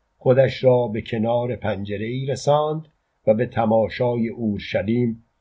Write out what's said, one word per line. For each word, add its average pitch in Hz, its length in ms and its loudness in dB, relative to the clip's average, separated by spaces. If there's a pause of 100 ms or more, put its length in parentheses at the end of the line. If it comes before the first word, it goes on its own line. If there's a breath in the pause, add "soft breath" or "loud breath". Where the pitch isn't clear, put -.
(180)
خودش 127 460 2
را 123 240 4
به 107 140 -6
کنار 120 540 -2
پنجره‌ای 104 680 -6
رساند 151 640 0 (380)
و 110 80 4
به 117 120 0
تماشای 113 840 0
اورشلیم 110 960 -2 (160)